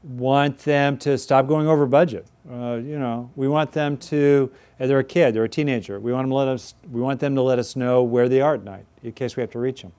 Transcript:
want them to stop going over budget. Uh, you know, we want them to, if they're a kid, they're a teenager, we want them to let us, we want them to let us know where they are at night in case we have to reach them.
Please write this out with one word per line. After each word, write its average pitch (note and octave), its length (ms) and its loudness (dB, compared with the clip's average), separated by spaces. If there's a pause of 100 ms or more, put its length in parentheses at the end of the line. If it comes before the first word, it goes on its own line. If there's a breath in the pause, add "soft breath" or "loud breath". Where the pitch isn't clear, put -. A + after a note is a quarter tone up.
want C3+ 560 0
them C#3+ 400 0
to C#3 180 0
stop C3+ 300 2
going D#3 220 2
over D3 180 4
budget. C#3 400 2 (240)
Uh, A#2+ 320 -6
you D3 160 -10
know, B2 380 -6
we C3+ 100 -2
want D3+ 240 0
them D3 260 -2
to, C#3+ 540 2 (300 soft breath)
if C3 80 -2
they're C3+ 100 4
a C3 60 0
kid, C#3+ 280 2
they're A2 120 0
a A2+ 40 -2
teenager, A2+ 520 -4
we A#2 120 -4
want C3 120 -2
them C3 60 -2
to C3 40 -2
let C3+ 140 0
us, B2+ 260 -6 (160)
we A#2+ 100 -6
want C3 200 -4
them C#3 160 -2
to C3 60 2
let B2+ 180 2
us - 160 -8
know B2+ 260 2
where B2 260 2
they C3 120 2
are D3 140 2
at G#2 100 -8
night G2+ 200 -16 (200)
in A2+ 80 -10
case B2 240 -8
we C3 60 -6
have A2+ 100 -8
to A#2+ 80 -10
reach C3 220 -6
them. G#2 160 -20